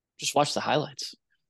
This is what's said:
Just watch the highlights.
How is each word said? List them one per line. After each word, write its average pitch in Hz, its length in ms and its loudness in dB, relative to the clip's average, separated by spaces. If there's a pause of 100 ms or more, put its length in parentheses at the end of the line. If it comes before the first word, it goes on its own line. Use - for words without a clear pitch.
(200)
Just - 160 -4
watch 143 180 4
the - 60 -2
highlights. - 560 -2 (340)